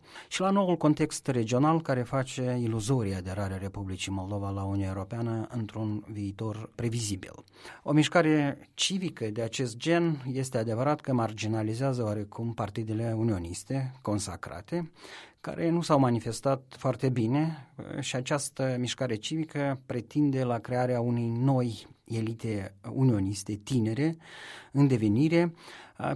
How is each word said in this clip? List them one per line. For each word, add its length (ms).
și 120
la 100
noul 260
context 500
regional 560
care 200
face 600
iluzorie 520
aderarea 420
Republicii 560
Moldova 380
la 120
Uniunea 260
Europeană 640
într-un 600
viitor 640
previzibil. 600
O 100
mișcare 680
civică 580
de 100
acest 340
gen 460
este 260
adevărat 420
că 120
marginalizează 920
oarecum 480
partidele 640
unioniste 760
consacrate, 880
care 300
nu 100
s-au 180
manifestat 800
foarte 300
bine, 600
și 160
această 600
mișcare 360
civică 720
pretinde 580
la 140
crearea 420
unei 280
noi 580
elite 720
unioniste, 720
tinere, 520
în 140
devenire, 680